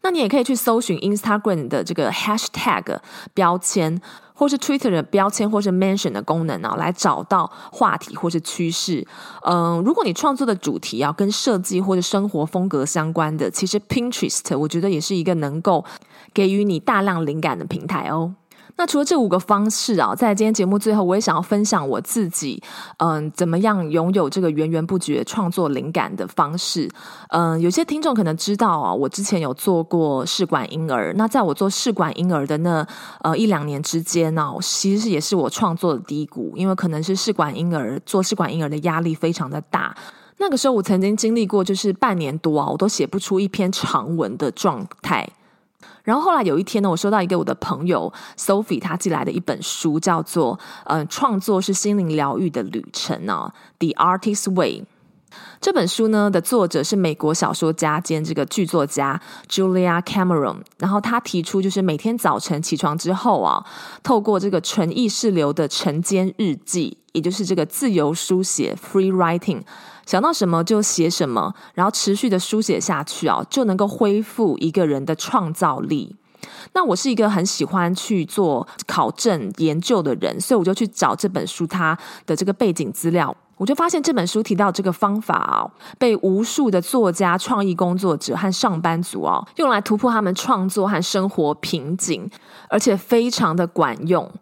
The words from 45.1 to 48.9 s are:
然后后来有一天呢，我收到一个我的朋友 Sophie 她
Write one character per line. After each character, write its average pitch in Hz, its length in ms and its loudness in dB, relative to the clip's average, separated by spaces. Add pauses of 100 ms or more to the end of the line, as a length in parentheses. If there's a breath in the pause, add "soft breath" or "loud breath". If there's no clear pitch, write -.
然 226 140 2
后 302 60 0
后 359 140 4
来 277 80 4
有 151 120 2
一 180 60 0
天 202 180 0
呢， 196 80 2
我 165 80 2
收 202 140 0
到 214 100 4
一 175 60 0
个 180 100 0
我 160 80 0
的 - 120 -2
朋 139 280 -6
友 127 280 0 (260 loud breath)
Sophie 196 420 0
她 170 160 -6